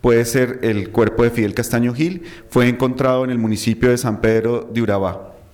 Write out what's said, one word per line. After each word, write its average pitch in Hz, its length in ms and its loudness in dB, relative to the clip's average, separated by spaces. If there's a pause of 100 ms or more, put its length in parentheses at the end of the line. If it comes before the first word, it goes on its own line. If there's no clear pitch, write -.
puede 120 240 4
ser 123 340 0
el 104 300 -2
cuerpo 113 320 2
de 117 80 4
Fidel 104 240 -2
Castaño 120 400 -2
Gil. 170 300 -4 (240)
Fue 123 200 4
encontrado 127 540 0
en 127 80 -2
el 123 80 -2
municipio 110 520 0
de 123 60 4
San 120 240 -4
Pedro 113 540 0
de 117 80 0
Urabá 98 540 -2 (180)